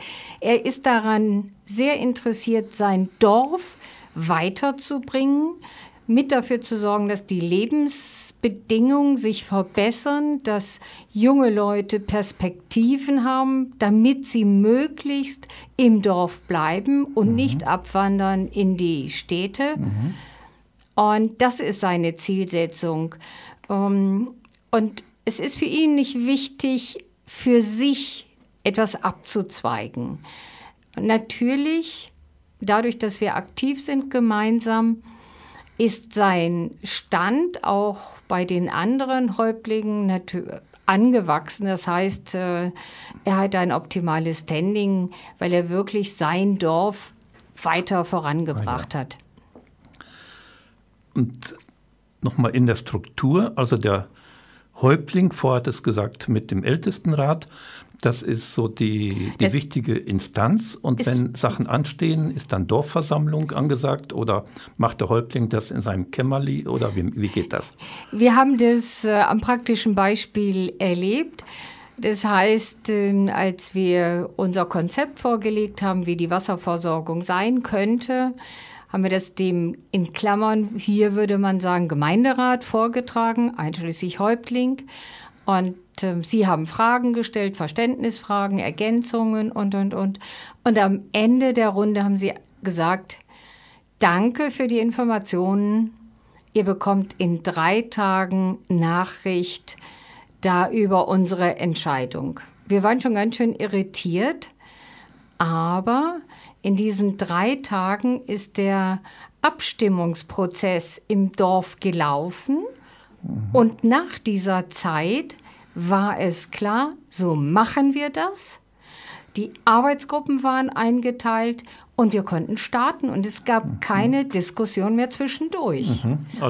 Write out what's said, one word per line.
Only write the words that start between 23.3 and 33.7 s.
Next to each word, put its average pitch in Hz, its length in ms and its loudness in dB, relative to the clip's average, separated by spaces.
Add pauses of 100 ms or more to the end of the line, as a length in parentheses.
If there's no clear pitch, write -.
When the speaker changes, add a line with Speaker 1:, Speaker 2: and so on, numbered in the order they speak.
Speaker 1:
Ähm, 196 580 2 (440)
und 220 320 0 (220)
es 220 140 -4
ist - 180 -4
für 311 80 0
ihn 311 300 2
nicht 277 200 0
wichtig, 262 880 -2 (220)
für 240 360 4
sich 262 640 -2 (380)
etwas 208 380 0
abzuzweigen. 120 1160 -4 (800)
Natürlich, 254 1120 -2 (480)
dadurch, 226 400 0
dass 208 220 -4
wir 208 140 0
aktiv 269 480 -4